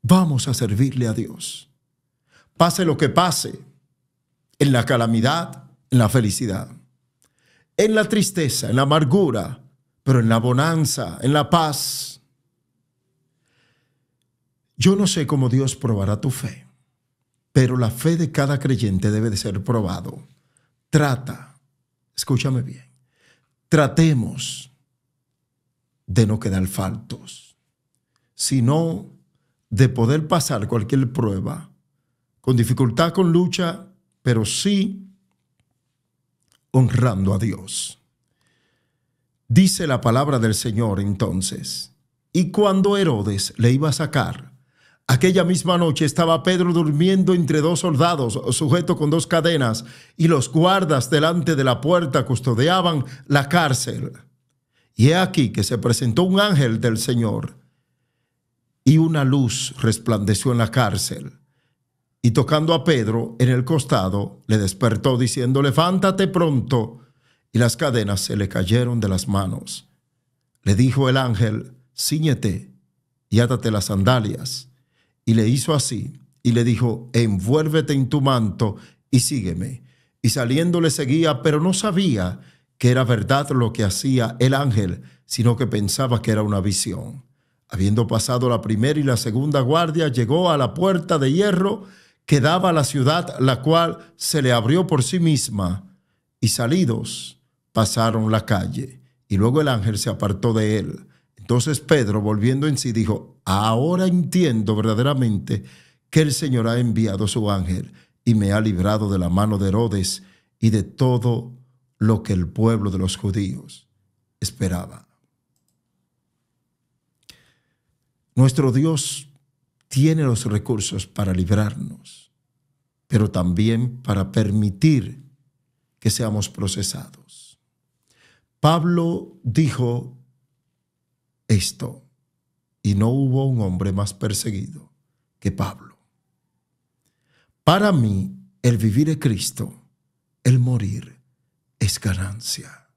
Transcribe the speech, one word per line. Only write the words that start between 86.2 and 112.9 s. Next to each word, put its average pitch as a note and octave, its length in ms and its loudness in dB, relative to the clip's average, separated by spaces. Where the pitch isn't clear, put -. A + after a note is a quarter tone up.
que A2+ 100 -2
era G#2+ 120 2
una G#2 180 0
visión. G2 640 -6
Habiendo G2+ 380 0
pasado B2 420 0
la A#2 120 0
primera B2+ 380 0
y C#3+ 40 0
la B2+ 140 2
segunda C3+ 440 -2
guardia, D#3+ 460 0
llegó C#3 440 0
a D3 60 2
la C3 160 -2
puerta F3 440 0
de C3+ 160 2
hierro G3 500 0
que C#3+ 140 4
daba E3+ 300 2
a E3 40 2
la D3+ 100 2
ciudad, D3+ 560 0
la B2+ 220 2
cual E3 540 0
se - 260 -2
le B2+ 120 2
abrió C3 340 2
por C#3+ 160 0
sí F#3 160 -2
misma, G#2 800 -2
y A2 100 0
salidos B2+ 920 -4
pasaron A2+ 600 0
la A2 140 0
calle, - 560 -4
y G2+ 100 0
luego A#2+ 220 2
el D3+ 80 2
ángel A2 300 -2
se A#2+ 120 -4
apartó G2+ 440 -2
de G#2+ 240 0
él. D#2+ 300 -8
Entonces B2 440 -2
Pedro, G#2+ 420 0
volviendo A2+ 460 0
en C#3 100 0
sí, B2 140 -4
dijo: G#2 520 -4
"Ahora A#2 640 0
entiendo C#3+ 680 0
verdaderamente G#2+ 880 -2
que D#3 120 4
el D3+ 100 2
Señor B2+ 360 -2
ha A#2 120 0
enviado G#2+ 480 0
su G#2 220 -2
ángel F#2 420 -4
y A#2 120 4
me G2+ 180 2
ha G#2+ 80 2
librado G#2 480 0
de G2 100 0
la E2+ 100 -2
mano G#2 280 2
de G2 120 0
Herodes G2 540 -2
y A2+ 100 4
de G#2 140 2
todo A#2+ 760 -2
lo G#2+ 260 2
que G#2 100 -2
el F2+ 140 0
pueblo G#2+ 440 0